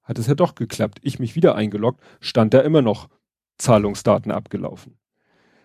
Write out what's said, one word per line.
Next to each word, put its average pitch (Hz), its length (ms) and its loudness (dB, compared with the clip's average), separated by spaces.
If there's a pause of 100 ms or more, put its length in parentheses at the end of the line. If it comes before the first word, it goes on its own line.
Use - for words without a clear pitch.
hat - 160 -10
es 117 100 -4
ja 143 80 2
doch 170 200 0
geklappt." - 480 -6
Ich - 160 -8
mich 120 160 -8
wieder 165 200 4
eingeloggt, 107 460 -4 (200)
stand 110 320 0
da 131 80 8
immer 151 200 4
noch, 110 280 -2 (480)
"Zahlungsdaten 104 760 0
abgelaufen." - 640 -12 (680)